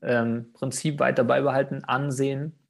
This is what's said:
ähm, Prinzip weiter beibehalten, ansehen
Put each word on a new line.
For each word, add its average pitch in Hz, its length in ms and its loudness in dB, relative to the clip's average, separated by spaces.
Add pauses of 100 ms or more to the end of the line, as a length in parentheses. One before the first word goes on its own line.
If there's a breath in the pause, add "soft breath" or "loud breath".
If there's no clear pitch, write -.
ähm, 117 500 0
Prinzip 143 480 -4
weiter 131 240 4
beibehalten, 135 600 0
ansehen 139 680 -2 (180)